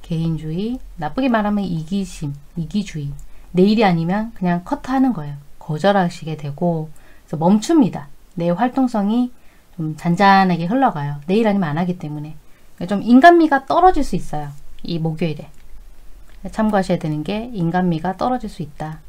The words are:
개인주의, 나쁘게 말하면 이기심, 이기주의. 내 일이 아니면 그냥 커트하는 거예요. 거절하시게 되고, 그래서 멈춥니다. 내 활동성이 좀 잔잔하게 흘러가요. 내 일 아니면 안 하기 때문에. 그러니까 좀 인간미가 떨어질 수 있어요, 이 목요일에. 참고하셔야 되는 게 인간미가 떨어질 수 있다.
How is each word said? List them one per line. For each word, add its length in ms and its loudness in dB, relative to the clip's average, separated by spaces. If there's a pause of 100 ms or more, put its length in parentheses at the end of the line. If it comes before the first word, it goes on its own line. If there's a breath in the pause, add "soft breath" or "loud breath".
개인주의, 760 -4 (180)
나쁘게 340 -2
말하면 340 0
이기심, 720 -6 (220)
이기주의. 540 -6 (420 soft breath)
내 100 4
일이 200 4
아니면 520 2
그냥 320 0
커트하는 480 0
거예요. 220 -8 (220)
거절하시게 800 0
되고, 540 -4 (320 soft breath)
그래서 160 -8
멈춥니다. 720 4 (260)
내 160 0
활동성이 800 0 (440 soft breath)
좀 200 -4
잔잔하게 680 4
흘러가요. 600 0
내 100 2
일 120 4
아니면 220 0
안 80 -2
하기 200 -2
때문에. 380 -10 (380 soft breath)
그러니까 200 -4
좀 80 -2
인간미가 600 8
떨어질 400 4
수 100 -2
있어요, 360 -4 (320)
이 160 -4
목요일에. 500 -4 (1040)
참고하셔야 460 0
되는 260 -4
게 300 -6
인간미가 640 0
떨어질 320 -2
수 100 -16
있다. 380 -10 (100)